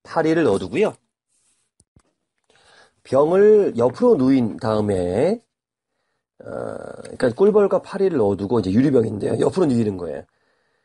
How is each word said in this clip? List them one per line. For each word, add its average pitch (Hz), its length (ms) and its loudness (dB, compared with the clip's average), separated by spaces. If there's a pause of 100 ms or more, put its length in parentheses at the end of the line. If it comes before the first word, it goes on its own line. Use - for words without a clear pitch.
파리를 160 400 -2
넣어두고요. 120 520 -2 (2000)
병을 175 760 2
옆으로 127 380 2
누인 131 400 0
다음에, 107 840 -2 (1000)
어, - 40 -20 (580)
그러니까 - 320 -4
꿀벌과 196 480 2
파리를 190 340 -2
넣어두고 101 440 0
이제 95 120 -2
유리병인데요. 113 680 0
옆으로 180 280 0
누이는 117 300 0
거예요. 80 280 -10 (600)